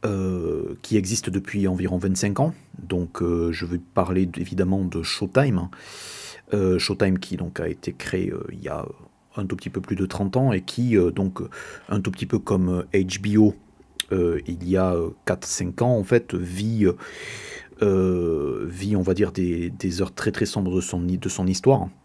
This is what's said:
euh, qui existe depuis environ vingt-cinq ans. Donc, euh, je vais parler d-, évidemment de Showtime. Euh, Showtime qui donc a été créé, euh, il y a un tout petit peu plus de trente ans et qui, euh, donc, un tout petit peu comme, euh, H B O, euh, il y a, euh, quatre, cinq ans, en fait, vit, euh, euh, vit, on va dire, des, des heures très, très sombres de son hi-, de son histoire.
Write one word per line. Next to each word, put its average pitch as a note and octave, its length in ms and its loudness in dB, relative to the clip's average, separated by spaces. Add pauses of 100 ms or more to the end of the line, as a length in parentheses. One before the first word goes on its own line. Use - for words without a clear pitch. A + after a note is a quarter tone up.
euh, F#2 760 -2
qui - 140 0
existe G#2 340 0
depuis F#2+ 380 0
environ F#2 300 0
vingt-cinq G2 420 0
ans. D#3 140 2 (280)
Donc, F2 400 -2
euh, E2+ 300 2
je E2+ 140 -4
vais F2 120 -2
parler F#2 480 0
d-, E2+ 140 -6
évidemment F#2 440 0
de E2+ 180 -4
Showtime. G2 680 0 (880)
Euh, F#2 240 4
Showtime F#2+ 400 2
qui F#2 180 -6
donc F2 240 -6
a E2 80 -4
été E2+ 240 -6
créé, F#2 400 -2
euh, - 180 -6
il - 120 -14
y - 60 -8
a D2+ 160 -6 (520)
un G2+ 100 -4
tout F#2+ 80 -4
petit F#2 160 -8
peu F#2+ 100 -4
plus F#2+ 140 -4
de F#2 120 0
trente F#2 300 -2
ans B2+ 160 4
et F#2 100 0
qui, A#2+ 340 0
euh, F2 140 6
donc, F#2+ 300 -2 (480)
un G#2 120 0
tout G2 100 -2
petit - 160 -6
peu A2 120 0
comme, F#2 320 2
euh, F2+ 120 0 (160)
H F#2+ 220 -2
B G#2 180 2
O, G#2 160 8 (580)
euh, F2 340 2
il F2 220 -6
y F#2 80 4
a, F#2 180 4
euh, E2+ 160 -2 (140)
quatre, - 220 -2
cinq - 360 -2
ans, B2 140 4
en G2+ 80 2
fait, A#2 300 2
vit, G2 520 0
euh, F2 80 6 (880)
euh, F2 840 2
vit, F#2 300 -2
on F#2 60 2
va F#2 120 4
dire, F#2 160 2
des, F2 400 -2
des F2+ 300 -4
heures F#2 120 -2
très, - 200 -2
très G#2 140 0
sombres F#2 280 -2
de F#2 60 4
son F2 260 -2
hi-, F2+ 120 0
de - 100 -4
son F#2 180 -2
histoire. F#2 420 4 (160)